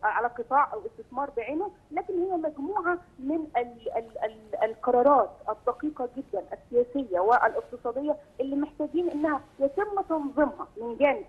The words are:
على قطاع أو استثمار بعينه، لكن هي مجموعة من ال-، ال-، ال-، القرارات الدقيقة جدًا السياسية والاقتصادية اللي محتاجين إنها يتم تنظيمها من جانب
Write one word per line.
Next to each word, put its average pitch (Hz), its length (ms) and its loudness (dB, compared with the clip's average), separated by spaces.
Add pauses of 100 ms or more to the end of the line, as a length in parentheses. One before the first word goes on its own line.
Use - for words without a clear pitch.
على 214 240 2
قطاع 240 440 2
أو 214 140 -6
استثمار 247 500 -8
بعينه، 302 340 -4 (200)
لكن 370 320 -4
هي 370 140 0
مجموعة 330 600 -2 (200)
من 277 200 -2 (180)
ال-، 240 400 -4
ال-، - 280 -6
ال-، - 400 -4
القرارات 247 640 4 (180)
الدقيقة 247 680 -4
جدًا 214 260 -6 (100)
السياسية 240 680 0
والاقتصادية 240 960 2 (240)
اللي 269 160 0
محتاجين 302 540 -2
إنها 302 300 0 (200)
يتم 392 480 0
تنظيمها 294 580 0 (140)
من 233 160 -6
جانب 277 320 4